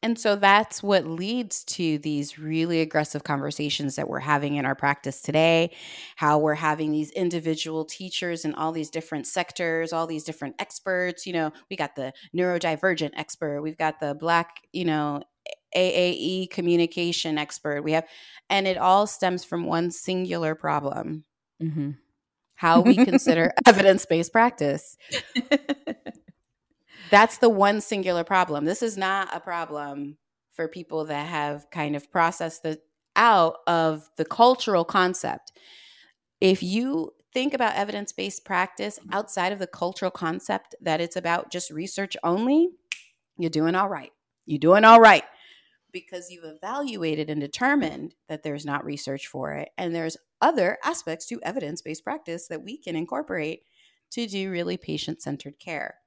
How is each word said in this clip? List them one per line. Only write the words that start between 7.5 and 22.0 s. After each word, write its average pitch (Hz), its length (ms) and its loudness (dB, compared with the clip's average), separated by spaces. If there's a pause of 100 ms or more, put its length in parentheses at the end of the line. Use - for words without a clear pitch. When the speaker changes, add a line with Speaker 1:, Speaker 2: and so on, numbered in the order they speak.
Speaker 1:
teachers 175 600 -8
in 151 100 -4
all 160 180 -4
these 160 180 -6
different 156 380 -8
sectors, 165 640 -4
all 165 160 -2
these 156 160 -8
different 147 340 -10
experts. 180 680 -6
You 185 100 -10
know, 156 180 -2 (180)
we 196 60 -12
got 147 180 -6
the 135 180 -8 (220)
neurodivergent 170 800 -2
expert, 147 480 -8
we've 156 160 -10
got 156 220 -4
the 143 140 -4
Black, 170 480 -2 (100)
you 180 140 -4
know, 147 360 -2 (540)
A 180 340 2
A - 80 -2
E 185 300 -4
communication 170 880 0
expert. 147 440 -6
We 151 100 -2
have, 160 140 0 (440)
and 196 160 0
it 185 120 -2
all 190 280 4
stems 180 380 -4
from 170 220 -6
one 170 260 0
singular 175 640 -4
problem. 151 680 -4 (380)
Speaker 2:
Mm-hmm. 151 280 -4 (680)